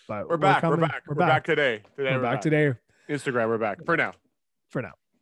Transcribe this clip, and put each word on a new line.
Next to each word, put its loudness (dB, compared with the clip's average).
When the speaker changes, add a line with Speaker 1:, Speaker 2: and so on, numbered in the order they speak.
Speaker 1:
but -8
Speaker 2:
We're -2
Speaker 1:
we're 0
Speaker 2:
back. 4
We're 2
Speaker 1:
coming. 2
Speaker 2:
back. -10
Speaker 1:
We're -8
Speaker 2:
We're -6
back 2
Speaker 1:
back. 2
Speaker 2:
today. 0
Today -2
Speaker 1:
We're 0
Speaker 2:
we're -4
Speaker 1:
back 0
Speaker 2:
back. -4
Speaker 1:
today. 2
Speaker 2:
Instagram, 0
we're 0
back. -4
For 0
now. -2
Speaker 1:
For -6
now. -8